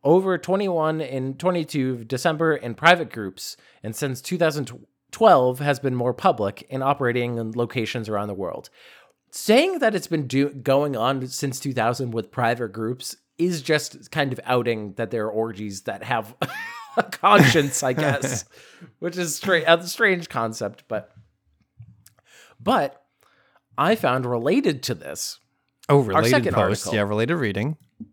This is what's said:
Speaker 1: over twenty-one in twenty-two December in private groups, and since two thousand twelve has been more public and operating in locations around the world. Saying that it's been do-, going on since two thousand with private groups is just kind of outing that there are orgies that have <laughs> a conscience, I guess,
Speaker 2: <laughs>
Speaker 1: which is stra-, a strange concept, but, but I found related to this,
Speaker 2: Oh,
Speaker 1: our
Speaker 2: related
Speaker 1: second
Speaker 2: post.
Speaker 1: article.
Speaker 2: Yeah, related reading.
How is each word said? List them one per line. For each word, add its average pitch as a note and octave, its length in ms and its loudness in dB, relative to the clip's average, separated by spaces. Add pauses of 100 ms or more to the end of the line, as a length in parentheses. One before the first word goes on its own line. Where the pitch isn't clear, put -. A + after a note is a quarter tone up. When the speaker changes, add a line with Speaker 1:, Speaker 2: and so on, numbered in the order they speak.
Speaker 1:
over F#3 340 4
twenty-one E3+ 600 -2
in C3+ 360 -6
twenty-two C#3 680 -2
December D#3 520 0
in A#2 200 -8
private E3+ 380 2
groups, G2 420 -10 (260)
and A2 140 -10
since C3 260 -4
two F3+ 160 -4
thousand D#3 320 0 (420)
twelve C3 480 6
has C#3+ 200 0
been B2+ 160 -2
more B2 180 0
public A2 560 0
and C3 140 -4
operating A#2+ 540 0
in A2 160 -6
locations A2+ 560 -2
around G#2 180 -2
the G#2 60 -6
world. F#2 360 -8 (600)
Saying D#4+ 460 2
that A3+ 160 0
it's F3+ 140 -4
been D#3 180 -2
do-, C3+ 240 0
going C#3 460 0
on C3 320 0
since C3 320 -6
two C#3 140 -6
thousand A#2+ 420 0
with A2+ 160 -6
private A#2 400 0
groups A2+ 440 -6 (220)
is E3+ 240 0
just - 480 -2
kind C#3 240 -2
of - 100 -8
outing A2+ 500 0
that A2+ 180 -4
there A2 140 -2
are A2 60 -4
orgies G#2 520 -6
that G2+ 200 -8
have A2+ 320 -4 (320)
<laughs> - 300 -8
a - 60 0
conscience, D3+ 800 4
I C3 100 0
guess, C#3 500 -2 (280)
Speaker 2:
<laughs> - 280 -20
Speaker 1:
which E3+ 180 -6
is E3+ 180 -4
stra-, F3 300 2
a E3+ 220 4
strange F#3 400 0
concept, A2 640 -4
but, G#2 220 -6 (1500)
but D3+ 460 0 (720)
I E3+ 180 4
found B2+ 300 0
related C#3 580 0
to B2 120 -4
this, - 440 -10 (480)
Speaker 2:
Oh, C#3+ 120 6
Speaker 1:
our C3+ 40 2
Speaker 2:
related A2+ 260 2
Speaker 1:
second B2 240 2
Speaker 2:
post. G#2 340 2
Speaker 1:
article. G2+ 80 -2
Speaker 2:
Yeah, G#2 120 4
related A2+ 300 0
reading. A#2 400 -2 (360)